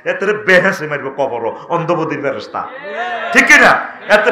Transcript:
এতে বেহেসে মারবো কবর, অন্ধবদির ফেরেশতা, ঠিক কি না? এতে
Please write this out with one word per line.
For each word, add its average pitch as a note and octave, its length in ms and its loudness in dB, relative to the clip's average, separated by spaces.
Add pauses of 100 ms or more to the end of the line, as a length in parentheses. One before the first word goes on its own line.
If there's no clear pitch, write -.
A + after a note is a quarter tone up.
এতে F3+ 200 -2
বেহেসে F#3 640 2
মারবো C#3 220 -6
কবর, A#2 420 -4 (180)
অন্ধবদির D#3+ 520 -2
ফেরেশতা, G#2 460 -6 (680)
ঠিক C4 140 4
কি C#4+ 120 6
না? E3+ 260 4 (280)
এতে B3 180 4